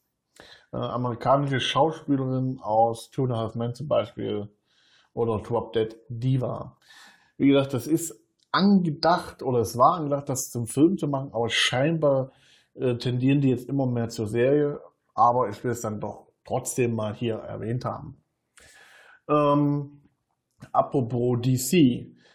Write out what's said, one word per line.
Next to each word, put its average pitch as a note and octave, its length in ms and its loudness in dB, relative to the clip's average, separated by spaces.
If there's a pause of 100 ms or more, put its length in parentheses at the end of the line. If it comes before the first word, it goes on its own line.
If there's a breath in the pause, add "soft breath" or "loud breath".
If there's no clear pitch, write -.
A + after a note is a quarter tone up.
(720 loud breath)
Äh, - 40 -10
amerikanische B2 840 0
Schauspielerin C3 1000 0
aus A2+ 500 0
Two C3+ 140 -2
and B2+ 80 0
a A#2 40 -4
Half A2+ 180 -4
Men A#2+ 200 -4
zum D3 140 -10
Beispiel A2 600 -2 (600 soft breath)
oder A2+ 260 0
Drop A2 340 -4
Dead A2 240 -2 (120)
Diva. A#2+ 680 -4 (600 soft breath)
Wie C#3 120 4
gesagt, C#3 260 4
das A#2 120 -4
ist - 340 -4 (320)
angedacht E3+ 880 2
oder B2 180 0
es A2+ 160 -2
war C#3 180 6
angedacht, C#3+ 340 -4
das C3 220 -6
zum A#2+ 160 -6
Film E3 320 2
zu D#3+ 100 -2
machen, C#3 240 -4
aber A#2 160 -2
scheinbar, C#3 840 0 (440 soft breath)
äh, B2+ 220 0
tendieren B2+ 440 2
die C3+ 100 4
jetzt A#2+ 180 -2
immer C#3 180 0
mehr A#2+ 220 -2
zur A2+ 200 -6
Serie, C#3 520 2 (340)
aber A#2+ 340 4
ich G#2 160 -10
will B2 80 -2
es A#2 80 -6
dann G#2 200 -6
doch G#2 280 -12 (160)
trotzdem A#2+ 500 -2
mal G#2+ 200 -4
hier A2+ 220 -4
erwähnt G#2+ 480 -8
haben. - 380 -10 (1040 loud breath)
Ähm, C#3+ 760 2 (720)
apropos B2 680 0
D B2+ 160 2
C, C3 580 2 (200 soft breath)